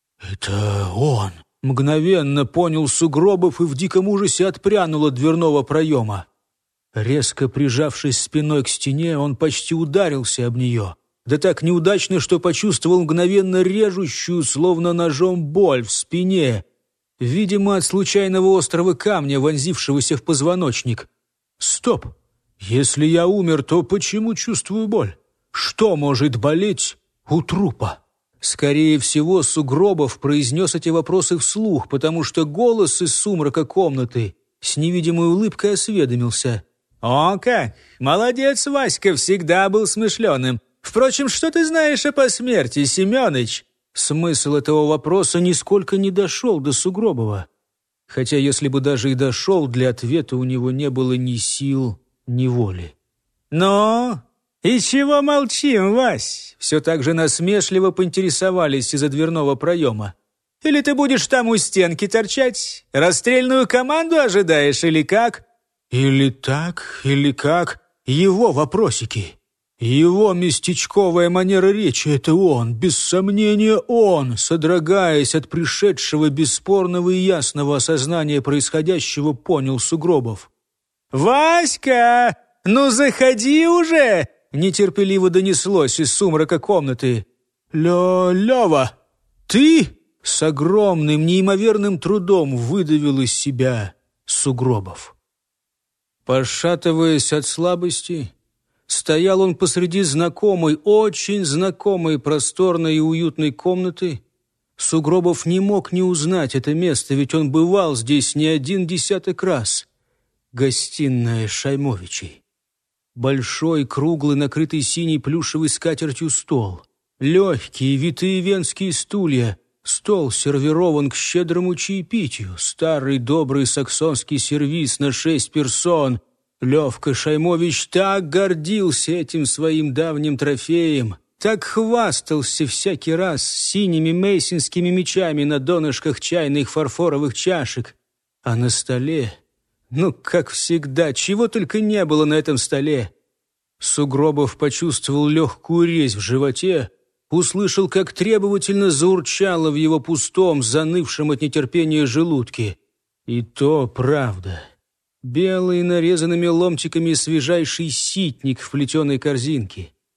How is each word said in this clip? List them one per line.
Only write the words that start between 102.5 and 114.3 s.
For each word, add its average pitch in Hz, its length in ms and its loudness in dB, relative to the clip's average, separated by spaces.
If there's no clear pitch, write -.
и 156 40 2
уютной 160 500 0
комнаты. 180 720 -4
Сугробов 170 680 0
не 175 140 0
мог 196 320 0
не 185 140 0
узнать 170 500 -2
это 135 180 -2
место, 160 420 -2
ведь 139 200 -2
он 156 160 0
бывал 165 460 2
здесь 127 400 0
не 151 100 0
один 160 400 0
десяток 180 560 -4
раз. 156 460 -2
Гостиная 120 960 -2
Шаймовичей. 110 920 -6
Большой, 139 680 -2
круглый, 147 520 0